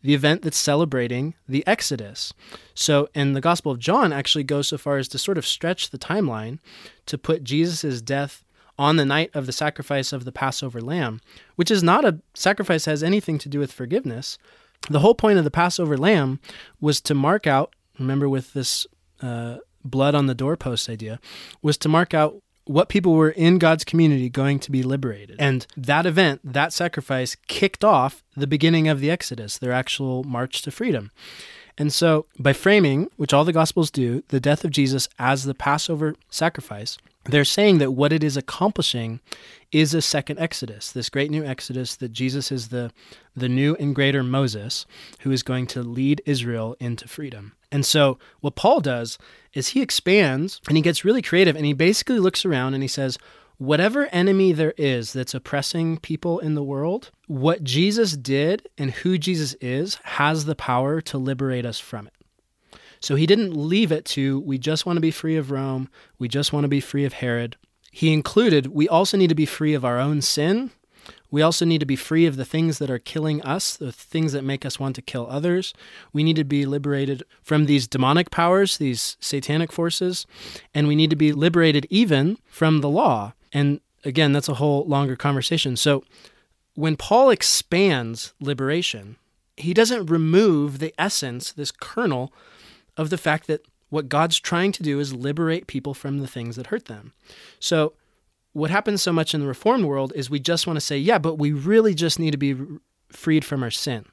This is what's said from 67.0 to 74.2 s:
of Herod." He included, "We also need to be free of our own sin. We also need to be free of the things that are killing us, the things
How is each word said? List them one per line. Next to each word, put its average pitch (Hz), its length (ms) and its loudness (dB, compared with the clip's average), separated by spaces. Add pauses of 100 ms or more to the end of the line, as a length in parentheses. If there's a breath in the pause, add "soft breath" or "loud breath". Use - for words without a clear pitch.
of 131 100 -4
Herod." 120 420 -4 (340)
He 160 220 2
included, 156 560 4
"We 151 200 2
also 185 280 2
need 185 120 6
to 165 60 4
be 151 120 2
free 151 280 0
of 131 100 -2
our 123 140 0
own 143 240 0
sin. 202 480 0 (600 loud breath)
We 147 120 2
also 165 220 2
need 165 160 2
to 147 60 -2
be 135 100 0
free 160 300 2
of 143 100 0
the 131 80 -6
things 160 340 -2
that 143 120 -4
are 123 80 -4
killing 151 440 -4
us, 156 340 -4
the 131 160 -10
things 160 400 -4